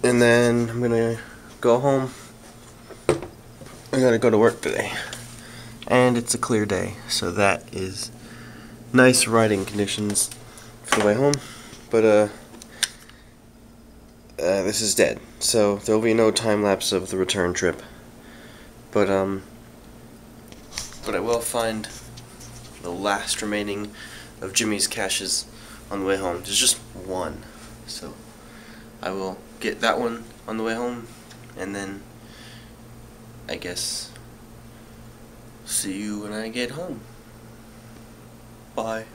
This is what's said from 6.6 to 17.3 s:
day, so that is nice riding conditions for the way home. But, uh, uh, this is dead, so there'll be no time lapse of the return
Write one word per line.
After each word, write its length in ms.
day, 280
so 220
that 320
is 380
nice 360
riding 360
conditions 640
for 180
the 60
way 80
home. 200
But, 140
uh, 240
uh, 220
this 180
is 160
dead, 240
so 380
there'll 240
be 140
no 180
time 320
lapse 260
of 200
the 60
return 360